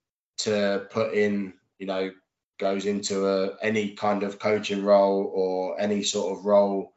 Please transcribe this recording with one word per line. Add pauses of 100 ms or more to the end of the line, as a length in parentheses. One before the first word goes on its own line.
(400)
to
put
in, (260)
you
know, (480)
goes
into
a,
any
kind
of
coaching
role
or
any
sort
of
role